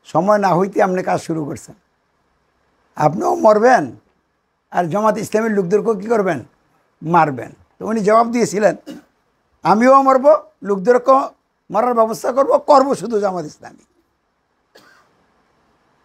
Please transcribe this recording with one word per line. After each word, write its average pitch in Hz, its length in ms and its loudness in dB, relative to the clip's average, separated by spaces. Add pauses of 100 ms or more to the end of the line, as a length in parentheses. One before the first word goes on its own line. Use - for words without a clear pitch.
"সময় 196 340 0
না 190 180 0
হইতে 196 280 0
আপনি 185 200 -2
কাজ 180 180 -4
শুরু 160 240 -8
করছেন, 139 300 -14 (1200)
আপনিও 339 400 -2
মরবেন 214 600 2 (760)
আর 180 140 -2
জামাত 208 320 -2
ইসলামীর 214 340 -4
লোকদেরকেও 202 440 0
কী 196 120 -10
করবেন? 196 360 -2 (600)
মারবেন।" 151 480 0 (280)
তো 185 80 -10
উনি 226 120 -4
জবাব 226 320 2
দিয়েছিলেন, 208 440 0 (880)
"আমিও 247 380 4
মরব, 269 420 2 (200)
লোকদেরকেও 247 640 0 (400)
মারার 233 240 -2
ব্যবস্থা 226 380 -2
করব, 277 260 0
করব 269 380 2
শুধু 220 240 -6
জামাত 185 260 -4
ইসলামী।" - 380 -20 (2250)